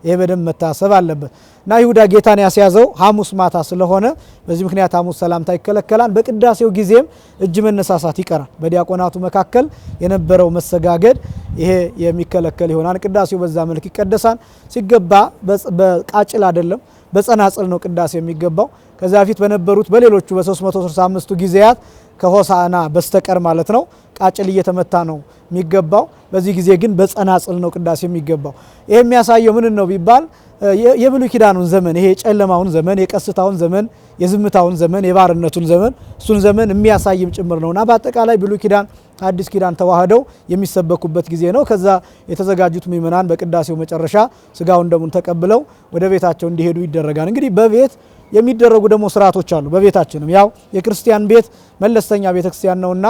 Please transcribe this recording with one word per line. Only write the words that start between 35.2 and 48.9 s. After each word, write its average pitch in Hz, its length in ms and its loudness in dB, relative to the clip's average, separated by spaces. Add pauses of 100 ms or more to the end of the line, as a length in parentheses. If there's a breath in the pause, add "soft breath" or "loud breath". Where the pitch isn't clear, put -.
ዘመን 185 260 2 (220 loud breath)
እሱን 214 260 -2
ዘመን 208 300 2
የሚያሳይም 196 600 0
ጭምር 175 280 -6
ነውና 170 240 -4
በአጠቃላይ 233 540 0
ብሉይ 202 200 -4
ኪዳን 202 280 0 (320 soft breath)
አዲስ 190 300 -6
ኪዳን 185 280 -4
ተዋህደው 185 440 2 (300 soft breath)
የሚሰበኩበት 175 800 -4
ጊዜ 165 220 -4
ነው። 254 140 0
ከዛ 190 220 -2 (420 soft breath)
የተዘጋጁት 180 580 -2
ምእመናን 175 420 -2
በቅዳሴው 165 480 -4
መጨረሻ 165 380 -6 (420 soft breath)
ስጋውን 175 320 0
ደሙን 165 240 -2
ተቀብለው 180 480 0 (320 soft breath)
ወደ 175 160 -2
ቤታቸው 175 400 -2
እንዲሄዱ 170 340 -2
ይደረጋል። 156 460 -4
እንግዲህ 247 240 -4
በቤት 226 420 2 (380 soft breath)
የሚደረጉ 226 540 4
ደግሞ 208 220 2